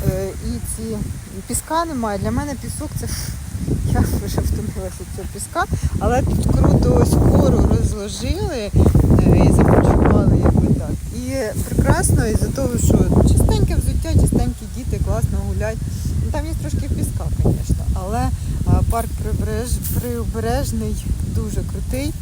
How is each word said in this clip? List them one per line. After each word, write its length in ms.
Е, 200
і 40
ці 200
піска 380
немає. 340
Для 120
мене 220
пісок 280
це... 60
я 80
вже 400
втомилася 600
від 160
цього 180
піска, 300
але 240
тут 340
круто 460
ось 380
кору 380
розложили, 920
е, 280
і 60
започували, 920
якби 300
так. 160
І 420
прекрасно 580
із-за 200
того, 320
що 200
чистеньке 460
взуття, 460
чистенькі 460
діти, 280
класно 340
гулять. 280
Ну, 80
там 140
є 140
трошки 280
піска, 360
звісно, 420
але, 340
а, 40
парк 180
прибереж-, 760
прибережний 1040
дуже 260
крутий. 500